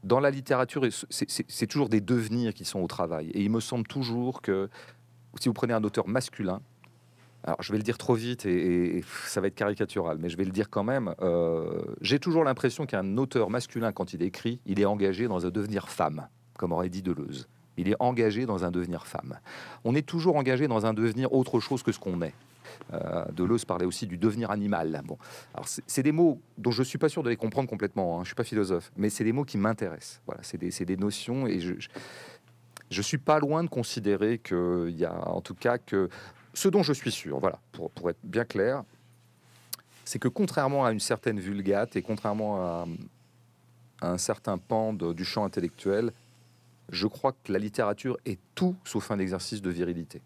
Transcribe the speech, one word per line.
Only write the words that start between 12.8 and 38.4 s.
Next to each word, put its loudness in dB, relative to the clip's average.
qu'un 0
auteur 2
masculin, -2
quand -4
il -2
écrit, -2
il 2
est 6
engagé 2
dans 0
un 0
devenir -2
femme, 0
comme -2
aurait 0
dit -6
Deleuze. -4
Il 0
est 4
engagé 2
dans 0
un 0
devenir -2
femme. -10
On 2
est 2
toujours 2
engagé 4
dans 2
un 4
devenir 2
autre 4
chose -2
que 2
ce -2
qu'on -2
est. -4
Euh, -2
Deleuze 2
parlait -2
aussi -4
du -6
devenir 2
animal. 0
Bon. -8
Alors, -8
c'est, -8
c'est 0
des 4
mots 6
dont 2
je 2
suis -2
pas 4
sûr -2
de 0
les 2
comprendre -2
complètement, -2
hein, -4
je -8
suis -10
pas -2
philosophe, 0
mais 0
c'est -2
des 2
mots 0
qui -4
m'intéressent. -2
Voilà, -10
c'est -10
des, -4
c'est -4
des 0
notions -2
et 0
je, -2
je, -12
je -2
suis -2
pas 6
loin 2
de -2
considérer 2
qu'il 0
y 2
a, -4
en -2
tout -10
cas, 2
que 2
ce 2
dont 6
je 2
suis -2
sûr, -6
voilà, 0
pour, -8
pour -2
être -6
bien -2